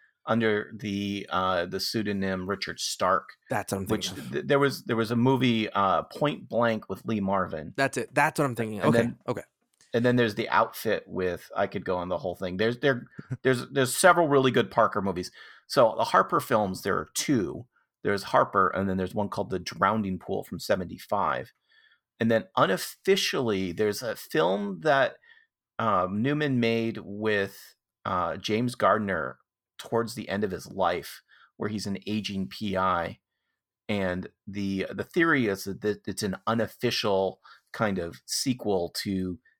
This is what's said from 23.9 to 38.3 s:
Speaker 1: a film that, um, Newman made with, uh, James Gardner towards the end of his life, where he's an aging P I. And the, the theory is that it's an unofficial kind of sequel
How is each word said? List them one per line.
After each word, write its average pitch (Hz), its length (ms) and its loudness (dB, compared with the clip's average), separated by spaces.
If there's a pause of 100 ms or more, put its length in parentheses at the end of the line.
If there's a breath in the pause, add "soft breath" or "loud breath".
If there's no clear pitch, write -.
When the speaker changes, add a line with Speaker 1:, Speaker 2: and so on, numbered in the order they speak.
Speaker 1:
a 110 120 -6
film 185 680 -2
that, 139 320 2 (640 soft breath)
um, 101 440 2
Newman 143 380 0
made 113 420 0
with, 101 720 -2 (300)
uh, 90 320 -2
James 117 380 -2
Gardner 95 640 2 (400)
towards 117 360 -4
the 110 140 -8
end 101 160 0
of 95 60 -2
his 82 200 -10
life, 90 520 -2 (340 soft breath)
where 107 140 -6
he's 104 160 -6
an 98 200 -4
aging 98 420 -4
P 98 280 -6
I. 92 420 0 (680)
And 92 400 -2 (180)
the, 98 460 -4
the 101 120 -6
theory 160 420 2
is 98 180 -2
that 101 420 -4
it's 98 160 -6
an 95 140 -2 (100)
unofficial 107 920 0 (320 loud breath)
kind 101 260 -2
of 85 280 -8
sequel 104 640 -2 (120)